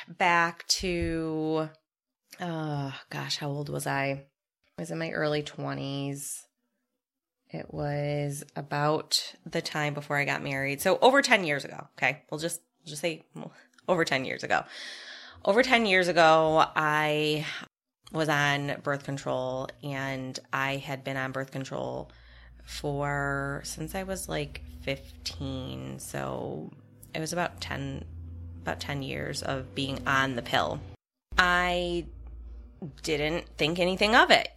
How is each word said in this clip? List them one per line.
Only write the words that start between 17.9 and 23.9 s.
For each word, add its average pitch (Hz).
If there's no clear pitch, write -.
was 156
on 143
birth 143
control, 131
and 135
I 135
had 135
been 135
on 131
birth 131
control 131
for, 143
since -